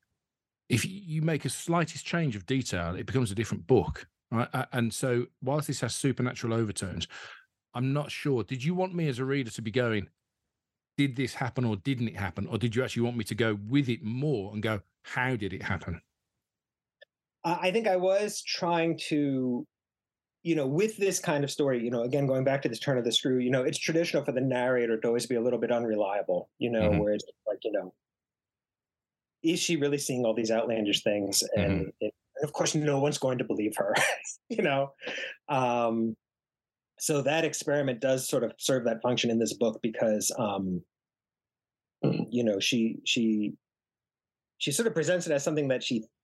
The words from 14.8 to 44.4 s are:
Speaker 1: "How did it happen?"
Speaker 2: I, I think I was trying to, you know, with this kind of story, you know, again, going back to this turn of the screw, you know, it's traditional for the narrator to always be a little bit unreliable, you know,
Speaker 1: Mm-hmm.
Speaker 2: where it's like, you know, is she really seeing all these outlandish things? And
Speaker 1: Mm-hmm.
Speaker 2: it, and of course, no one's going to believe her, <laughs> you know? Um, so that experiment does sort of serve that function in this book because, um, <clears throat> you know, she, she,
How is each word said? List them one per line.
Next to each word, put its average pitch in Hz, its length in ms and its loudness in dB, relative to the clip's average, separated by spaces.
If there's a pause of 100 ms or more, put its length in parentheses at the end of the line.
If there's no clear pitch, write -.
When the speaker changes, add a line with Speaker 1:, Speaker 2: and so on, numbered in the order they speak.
Speaker 1:
"How 127 320 -2
did 95 180 -4
it 95 100 -10
happen?" 87 380 -6 (1400)
Speaker 2:
I, 175 240 0
I 185 40 2
think 220 160 2
I 185 100 4
was 196 440 0
trying 165 560 0 (120)
to, 135 560 0 (800)
you 165 120 0
know, 139 120 0
with 196 300 0
this 196 220 2
kind 143 260 0
of 139 60 -4
story, 135 320 2
you 120 80 -2
know, 120 120 0
again, 139 240 0
going 131 160 2
back 135 200 2
to 135 60 0
this 113 100 -6
turn 135 180 0
of 117 80 0
the 120 60 0
screw, 127 280 2
you 123 120 0
know, 131 120 2
it's 139 160 0
traditional 165 460 0
for 147 80 0
the 127 80 0
narrator 123 580 2
to 120 80 -2
always 120 200 2
be 127 80 0
a 113 60 2
little 123 180 2
bit 117 120 0
unreliable, 104 880 2
you 120 140 0
know, 110 180 4
Speaker 1:
Mm-hmm. 85 100 4
Speaker 2:
where 104 140 2
it's 104 100 -2 (240)
like, 104 160 -2
you 110 80 -2
know, 92 220 -4 (1500)
is 165 160 2
she 175 160 0
really 143 220 2
seeing 127 280 0
all 113 100 4
these 113 160 0
outlandish 110 520 2
things? 101 400 2 (120)
And 98 260 2
Speaker 1:
Mm-hmm. - 80 -4 (120)
Speaker 2:
it, 107 120 -2 (240)
and - 60 -4
of 147 100 -2
course, - 220 0
no 147 240 2
one's 143 180 2
going 127 200 0
to - 60 -2
believe 107 340 -2
her, 101 160 0 (280)
<laughs> - 280 -16
you 220 140 -2
know? 139 300 0 (540)
Um, 120 680 0 (840)
so 147 240 0
that 156 220 2
experiment 143 540 0
does 131 280 0
sort 127 160 0
of 110 140 -2
serve 131 280 0
that 113 160 0
function 123 300 2
in 113 80 2
this 110 140 2
book 110 280 0
because, 110 560 0
um, 98 460 -2 (640)
<clears throat> - 540 -14
you 123 400 0
know, 104 160 2
she, 113 460 0
she, 107 480 2 (1080)